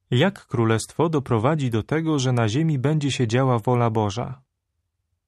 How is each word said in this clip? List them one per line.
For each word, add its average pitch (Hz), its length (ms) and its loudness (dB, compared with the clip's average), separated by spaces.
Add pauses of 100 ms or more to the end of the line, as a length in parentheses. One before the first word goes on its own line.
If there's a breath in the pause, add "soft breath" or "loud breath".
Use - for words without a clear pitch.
(100)
jak 160 360 0
królestwo 113 640 0
doprowadzi 135 640 0
do 110 120 -2
tego, 156 360 -2
że 131 140 0
na 117 160 2
ziemi 147 300 0
będzie 143 320 0
się 123 180 -2
działa 123 300 2
wola 120 320 0
Boża? 110 520 -4 (840)